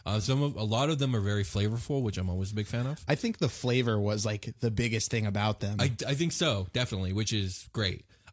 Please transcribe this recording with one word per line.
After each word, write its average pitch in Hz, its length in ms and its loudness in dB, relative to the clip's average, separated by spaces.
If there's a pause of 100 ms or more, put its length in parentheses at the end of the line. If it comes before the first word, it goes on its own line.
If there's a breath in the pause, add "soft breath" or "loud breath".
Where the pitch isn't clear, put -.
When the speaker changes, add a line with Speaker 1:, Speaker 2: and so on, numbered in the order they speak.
Speaker 1:
Uh, 104 140 0
some 131 220 2
of, 143 140 0
a 104 80 -4
lot 113 260 2
of 156 100 2
them 135 160 2
are 110 40 2
very 101 240 2
flavorful, 113 580 0
which 107 160 -2
I'm 92 120 0
always 95 220 -2
a 107 40 -6
big 107 120 -2
fan 123 200 -2
of. 147 200 -6
Speaker 2:
I 143 80 2
think 226 240 -2
the 147 100 2
flavor 120 500 2
was, 104 260 0
like, 107 340 -4
the 117 120 2
biggest 110 400 0
thing 110 160 2
about 104 320 0
them. 104 200 -4
Speaker 1:
I, 135 120 2 (160)
I 135 80 0
think 165 160 0
so, 104 420 0
definitely, 95 400 -2
which 104 200 0
is 95 400 -2
great. 98 320 -2 (280 loud breath)